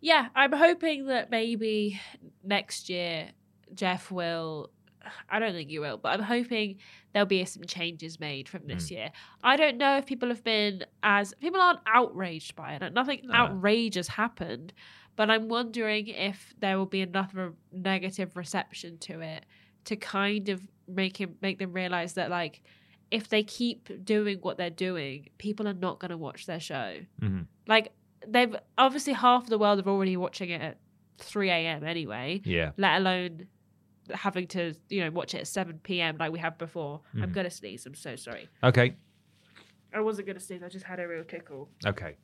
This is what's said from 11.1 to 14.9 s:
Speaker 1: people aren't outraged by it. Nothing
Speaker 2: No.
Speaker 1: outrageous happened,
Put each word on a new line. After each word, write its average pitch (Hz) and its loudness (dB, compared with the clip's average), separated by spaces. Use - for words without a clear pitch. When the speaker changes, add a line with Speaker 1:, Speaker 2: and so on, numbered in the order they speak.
Speaker 1:
people 349 0
aren't 349 6
outraged 185 2
by 151 -10
it. 151 -6
Nothing 262 0
Speaker 2:
No. 240 -6
Speaker 1:
outrageous 208 4
happened, 170 -4